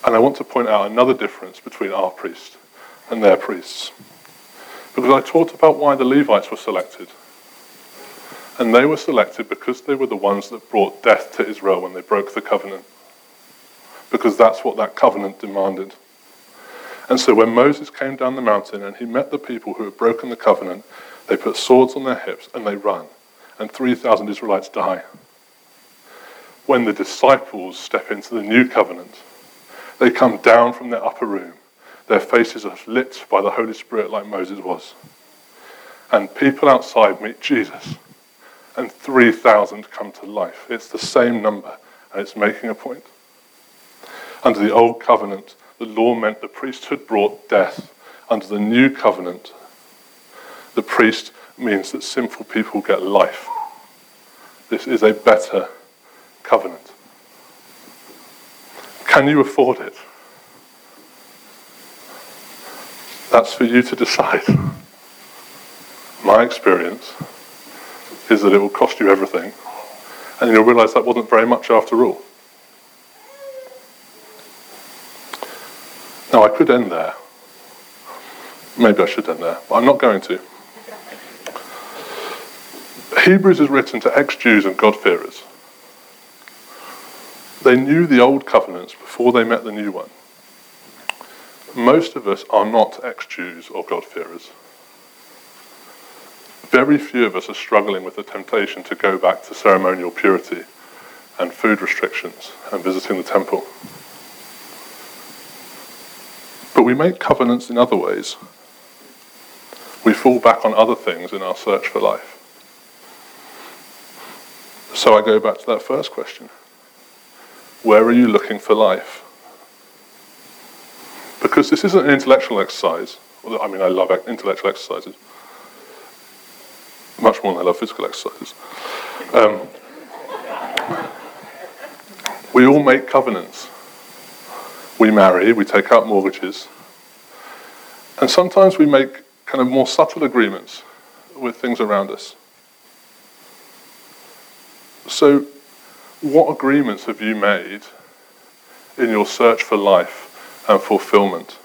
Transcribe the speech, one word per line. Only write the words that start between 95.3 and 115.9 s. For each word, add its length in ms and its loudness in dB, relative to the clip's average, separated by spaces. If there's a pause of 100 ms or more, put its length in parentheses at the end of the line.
Very 280 4
few 280 0
of 100 -4
us 140 -8
are 40 -12
struggling 500 -2
with 140 -14
the 60 -12
temptation 600 -6
to 120 -10
go 220 -2
back 260 0
to 120 -18
ceremonial 560 0
purity 520 -2 (760)
and 140 -6
food 280 0
restrictions 720 -8 (200)
and 120 -8
visiting 340 -4
the 60 -8
temple. 420 -2 (3000)
But 80 6
we 100 4
make 260 0
covenants 500 0
in 80 -4
other 180 4
ways. 400 -4 (1700)
We 80 4
fall 260 2
back 260 4
on 80 0
other 220 4
things 380 -8
in 80 -10
our 140 -6
search 320 -4
for 120 -4
life. 360 -4 (2500)
So 240 4
I 40 6
go 180 4
back 200 -4
to 80 -16
that 140 -2
first 300 -6